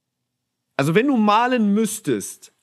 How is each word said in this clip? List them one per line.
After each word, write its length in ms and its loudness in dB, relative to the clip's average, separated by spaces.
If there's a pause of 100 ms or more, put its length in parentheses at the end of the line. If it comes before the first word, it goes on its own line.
(760)
also 180 0
wenn 120 2
du 100 0
malen 560 2
müsstest 880 -4